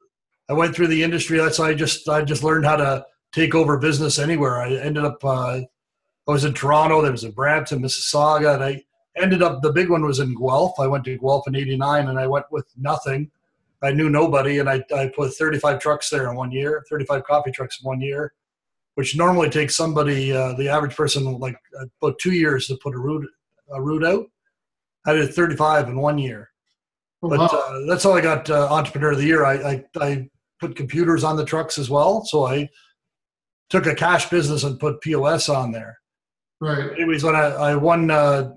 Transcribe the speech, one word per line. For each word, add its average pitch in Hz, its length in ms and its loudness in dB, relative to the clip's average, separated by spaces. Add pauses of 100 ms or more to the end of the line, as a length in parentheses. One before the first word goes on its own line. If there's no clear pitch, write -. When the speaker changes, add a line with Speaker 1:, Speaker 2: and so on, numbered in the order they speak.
(500)
Speaker 1:
I 139 40 -4
went 165 220 2
through 170 120 2
the 160 140 2
industry. 165 380 0
That's 160 180 2
how 165 60 2
I 156 100 2
just, 147 340 -4
I 151 140 2
just 147 220 -2
learned 156 220 2
how 151 100 4
to 139 300 0 (280)
take 160 220 2
over 147 240 4
business 147 400 0
anywhere. 143 420 0
I 127 140 -2
ended 147 280 -4
up, 147 220 -4
uh, 127 360 -2 (680)
I 147 40 0
was 143 140 2
in 151 80 0
Toronto, 156 480 4
there 139 100 2
was 113 120 -6
in 107 80 -10
Brampton, 143 500 -2
Mississauga, 151 720 2
and 131 100 -2
I 139 200 -4 (320)
ended 180 260 2
up, 143 200 0
the 147 100 2
big 175 180 2
one 156 160 2
was 139 140 -2
in 127 160 -2
Guelph. 135 440 0
I 135 60 0
went 135 200 -2
to 127 120 -8
Guelph 139 300 0
in 135 80 -4
eighty-nine 139 540 0
and 131 100 -2
I 131 80 0
went 139 240 0
with 147 160 -6 (100)
nothing. 143 540 -4 (500)
I 139 100 0
knew 151 180 2
nobody, 143 500 2
and 135 100 0
I, 131 140 0 (100)
I 135 140 0
put 131 260 -4
thirty-five 147 460 0
trucks 147 300 -2
there 131 200 -2
in 123 60 -8
one 127 160 -6
year, 143 380 -4
thirty-five 139 340 -4
coffee 147 280 0
trucks - 300 -10
in 131 60 -12
one 131 140 -6
year, 143 320 -6 (640)
which 135 200 -2
normally 170 340 4
takes 151 260 -2
somebody, 143 580 0
uh, 131 200 -2
the 135 160 -4
average 147 260 -2
person, 135 440 -2
like, 127 180 -10 (440)
about 143 180 -2
two 180 140 0
years 151 340 0
to 131 160 -6
put 131 100 -6
a 127 60 -8
route, 143 280 -4 (440)
a 135 100 -8
route 156 240 -2
out. 214 200 0 (800)
I 151 80 4
did 147 200 2
thirty-five 151 540 2
in 127 120 -6
one 147 200 0
year. 113 320 -8 (720)
Speaker 2:
Oh, 170 60 -2
Speaker 1:
But, 139 100 2
Speaker 2:
wow. 170 80 4
Speaker 1:
uh, 139 400 -4
that's 175 160 0
how 196 100 6
I 175 80 4
got, 156 280 0
uh, 143 200 2
Entrepreneur 147 440 0
of 135 40 0
the 139 80 0
Year. 156 200 4
I, 135 80 2
I, 139 320 -4 (140)
I 139 300 -4 (300)
put 160 160 -8
computers 160 480 0
on 156 140 0
the 147 80 -2
trucks 156 340 -4
as 127 100 -4
well. 180 360 2
So 147 200 2
I 143 240 -2 (1000)
took 165 180 2
a 156 80 0
cash 170 340 2
business 151 340 0
and 135 160 -4
put 151 220 -4
P 156 140 -2
O 139 100 0
S 156 240 0
on 127 220 -2
there. 113 260 -12 (600)
Speaker 2:
Right. 143 340 -4
Speaker 1:
Anyways, 160 300 0
when 156 120 2
I, 151 140 4
I 147 260 0
won, 165 340 4
uh, 143 480 2